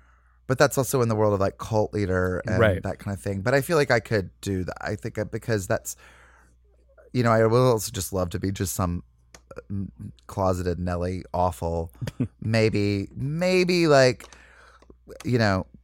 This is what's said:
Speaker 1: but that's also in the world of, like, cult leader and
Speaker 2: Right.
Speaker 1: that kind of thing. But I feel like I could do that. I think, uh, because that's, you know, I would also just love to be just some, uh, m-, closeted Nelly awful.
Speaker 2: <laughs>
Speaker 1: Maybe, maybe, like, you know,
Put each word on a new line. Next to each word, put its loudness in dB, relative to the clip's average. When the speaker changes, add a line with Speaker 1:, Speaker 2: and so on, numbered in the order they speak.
Speaker 1:
but 0
that's 2
also 0
in 2
the 0
world 4
of, -2
like, 0
cult -2
leader 0
and 0
Speaker 2:
Right. 2
Speaker 1:
that -6
kind -6
of -16
thing. -6
But 2
I 4
feel 0
like 2
I 4
could -2
do -2
that. -8
I -6
think, -10
uh, -4
because -4
that's, -4
you 0
know, 4
I 6
would 4
also 4
just -6
love -2
to -6
be -2
just -4
some, -2
uh, -14
m-, -8
closeted -2
Nelly -4
awful. -2
Speaker 2:
<laughs> -8
Speaker 1:
Maybe, 0
maybe, 2
like, 4
you 0
know, 2